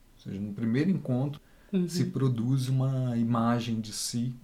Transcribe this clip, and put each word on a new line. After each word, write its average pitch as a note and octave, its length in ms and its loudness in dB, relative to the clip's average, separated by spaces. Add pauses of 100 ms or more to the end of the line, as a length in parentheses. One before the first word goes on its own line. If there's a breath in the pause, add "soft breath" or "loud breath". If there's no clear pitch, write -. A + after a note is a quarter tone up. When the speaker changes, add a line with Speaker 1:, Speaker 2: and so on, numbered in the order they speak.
(160)
Speaker 1:
Ou - 60 -20
seja, G2 180 -6
no G#2 120 -4
primeiro A#2 380 2
encontro D3 500 0 (320 soft breath)
Speaker 2:
Uhum. F3+ 160 2
Speaker 1:
se D#3+ 160 0
produz B2+ 640 0
uma C3 480 0
imagem A#2 640 2
de G#2 140 -8
si A#2+ 500 -4